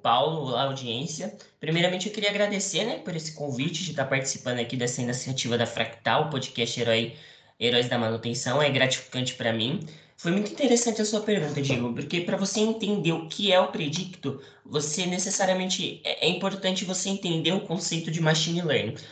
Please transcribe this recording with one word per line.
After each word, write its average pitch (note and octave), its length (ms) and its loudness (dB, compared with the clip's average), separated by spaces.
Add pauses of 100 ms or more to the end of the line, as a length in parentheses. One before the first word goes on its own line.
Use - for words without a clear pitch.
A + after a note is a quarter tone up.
Paulo, C#3 440 2
olá, B2 160 0
audiência. C3+ 720 -4 (200)
Primeiramente, F3 520 0
eu - 40 -6
queria G3+ 160 0
agradecer, G3+ 540 0
né, A#3+ 160 -2
por E3+ 160 -8
esse - 180 -6
convite C#3+ 520 -4
de D3+ 60 -6
estar C3+ 140 -2
participando C3 540 -2
aqui A#2 160 -4
dessa B2 260 -2
iniciativa B2 560 -2
da A#2 80 2
Fractal, A#2 640 0
podcast B2 520 -4
Herói, A#2 340 2 (420)
Heróis A#2+ 300 4
da B2 100 0
Manutenção. A#2 640 0
É D3 80 4
gratificante B2+ 680 0
pra A#2 180 0
mim. A#2 320 -2 (320)
Foi E3+ 140 -2
muito G3+ 180 2
interessante A#3 520 4
a G#3+ 40 2
sua G#3+ 140 0
pergunta, D3+ 420 0
Diego, A#2+ 320 0
porque E3+ 280 -2
pra G3 160 0
você G3 240 0
entender G3+ 500 2
o D#3+ 160 -2
que G3+ 240 0
é F3+ 80 8
o - 80 6
Predicto, - 720 -4 (240)
você - 400 -2
necessariamente, F#3 1000 0
é, - 200 0
é E3 40 6
importante F#3 560 0
você F#3 240 -2
entender E3+ 420 0
o G3 80 2
conceito E3 500 -2
de E3 120 -2
machine D#3+ 400 4
learning. A#2 340 0 (160)